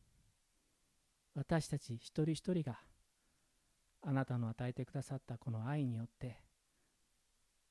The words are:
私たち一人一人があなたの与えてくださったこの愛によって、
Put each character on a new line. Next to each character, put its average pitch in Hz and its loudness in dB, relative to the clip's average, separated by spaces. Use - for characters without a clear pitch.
私 151 2
た 151 0
ち - -4
一 - 0
人 165 4
一 156 0
人 175 4
が 120 -4
あ 151 0
な 135 4
た 120 0
の 117 0
与 123 -4
え 123 -4
て 127 -4
く - -20
だ 135 -2
さ 135 -6
っ - -4
た - -8
こ - -6
の 110 -2
愛 147 2
に 120 0
よ 113 -2
っ - -10
て、 123 -8